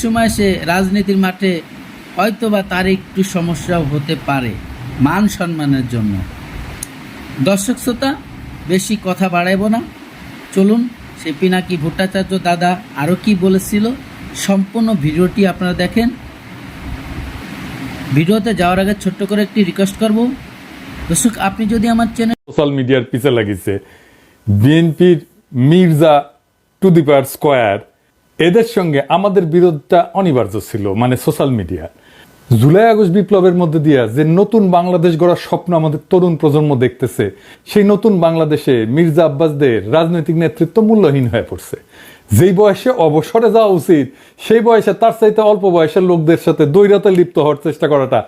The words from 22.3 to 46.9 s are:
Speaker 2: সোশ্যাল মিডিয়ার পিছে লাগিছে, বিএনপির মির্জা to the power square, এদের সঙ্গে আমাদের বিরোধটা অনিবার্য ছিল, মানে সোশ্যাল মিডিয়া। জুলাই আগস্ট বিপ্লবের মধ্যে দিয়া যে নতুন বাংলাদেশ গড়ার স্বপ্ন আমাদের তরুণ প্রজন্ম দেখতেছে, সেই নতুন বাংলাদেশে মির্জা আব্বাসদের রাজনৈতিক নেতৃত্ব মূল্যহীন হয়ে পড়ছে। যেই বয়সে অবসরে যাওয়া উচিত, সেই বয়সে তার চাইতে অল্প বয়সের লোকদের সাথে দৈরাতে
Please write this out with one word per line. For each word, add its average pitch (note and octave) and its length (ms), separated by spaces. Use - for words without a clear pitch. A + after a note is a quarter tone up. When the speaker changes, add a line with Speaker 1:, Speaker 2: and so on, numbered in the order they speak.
Speaker 2:
সোশ্যাল D3 300
মিডিয়ার B2+ 320
পিছে C3+ 280
লাগিছে, G2+ 340
বিএনপির D#3+ 720
মির্জা D#3+ 440
to F#3+ 120
the E3 140
power C#3 260
square, A#2 460
এদের F#3 280
সঙ্গে D#3+ 240
আমাদের G3 280
বিরোধটা F3 440
অনিবার্য B2 340
ছিল, G2+ 160
মানে B2+ 140
সোশ্যাল D3+ 340
মিডিয়া। E2+ 280
জুলাই E3+ 320
আগস্ট G#3 240
বিপ্লবের F#3 440
মধ্যে E3 260
দিয়া C#3 160
যে D3+ 60
নতুন G#3 220
বাংলাদেশ F3+ 440
গড়ার F3 260
স্বপ্ন F3+ 240
আমাদের D#3 200
তরুণ F3+ 300
প্রজন্ম D3+ 300
দেখতেছে, A#2+ 400
সেই G#3 220
নতুন G#3 200
বাংলাদেশে D#3 500
মির্জা E3 340
আব্বাসদের C#3+ 480
রাজনৈতিক E3 460
নেতৃত্ব D#3+ 340
মূল্যহীন D3+ 440
হয়ে A2+ 180
পড়ছে। - 260
যেই F#3 220
বয়সে G#3 320
অবসরে D#3+ 480
যাওয়া G#3+ 240
উচিত, C#3+ 280
সেই A3+ 200
বয়সে A3 260
তার A3+ 180
চাইতে G#3+ 200
অল্প G3 140
বয়সের E3+ 360
লোকদের D#3+ 360
সাথে D#3 180
দৈরাতে G3+ 440